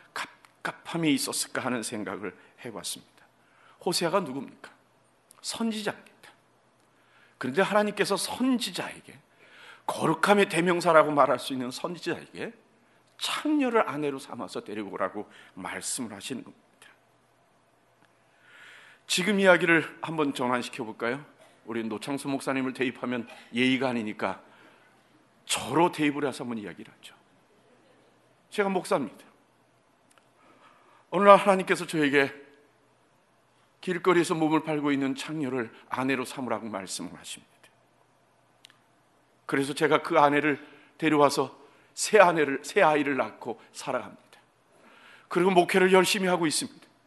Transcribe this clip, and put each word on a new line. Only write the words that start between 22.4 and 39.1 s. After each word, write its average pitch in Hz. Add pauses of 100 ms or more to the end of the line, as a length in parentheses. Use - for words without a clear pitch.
대입하면 123 (260)
예의가 127
아니니까 107 (1040)
저로 147
대입을 147
해서 131
한번 120
이야기를 95
하죠. - (1300)
제가 202
목사입니다. 170 (1800)
어느 180
날 202
하나님께서 185
저에게 143 (1500)
길거리에서 175
몸을 156
팔고 147
있는 135
창녀를 131 (180)
아내로 127
삼으라고 113
말씀을 90
하십니다. - (1900)